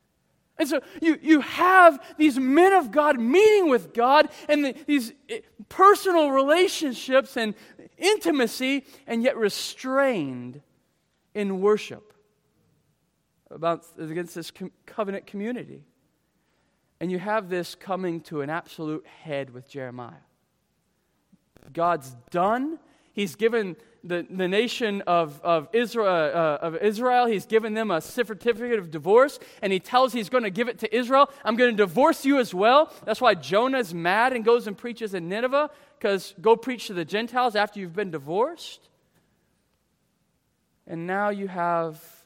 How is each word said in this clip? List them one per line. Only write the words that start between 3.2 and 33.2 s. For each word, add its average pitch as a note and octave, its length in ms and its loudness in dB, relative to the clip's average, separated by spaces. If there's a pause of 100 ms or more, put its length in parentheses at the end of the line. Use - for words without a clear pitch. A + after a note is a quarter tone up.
with A3 240 0
God C#4+ 360 4 (180)
and D4 160 2
the, C4 120 -4 (100)
these, C4 260 0 (160)
eh, A3+ 120 -10 (280)
personal F4+ 600 4
relationships C#4 1080 0
and A3 180 -4 (420)
intimacy, C#4 880 -2 (220)
and A#3 160 -2
yet B3+ 120 0
restrained G3 1300 -4 (720)
in G3 260 -4
worship G3+ 540 -2 (1400)
about, D#3+ 360 -6 (120)
against E3 380 -10
this E3 160 -12
com-, - 200 -14 (140)
covenant G3 400 -8
community. D#3 580 -12 (1160)
And F3 120 -6
you F3+ 80 -4
have G#3 300 -4
this F3 240 -6
coming F3+ 480 -8
to D#3 200 -10
an C#3 80 -8
absolute D#3 580 -10
head C#3 420 -12
with B2 180 -20
Jeremiah. B2 460 -14 (1600)
God's D#3+ 420 -2 (140)
done. A#3+ 500 -2 (320)
He's G3 240 -6
given A3 400 -2 (280)
the, F3 260 -6
the F#3 180 -4
nation G#3 560 -2
of, E3 400 -2
of E3 280 0
Isra-, G#3 640 0
uh, D#3+ 260 0
of E3 160 -6
Israel, B3 480 0
he's A3 200 -2
given A3 280 0
them A3 160 -4
a E3 120 -2
certificate A#3 800 -4
of E3+ 120 -12
divorce, G3 480 2 (220)
and G3+ 100 -4
he F#3+ 80 0
tells B3+ 320 0
he's A3 180 -6
gonna A#3+ 200 -2
give A3 180 -4
it - 120 -8
to A3 140 -8
Israel. C4 360 2 (160)
"I'm A3 100 -2
gonna A#3+ 160 2
divorce G#3+ 540 2
you C#4 140 2
as G#3 140 -2
well." A#3+ 380 4 (140)
That's G#3+ 160 -4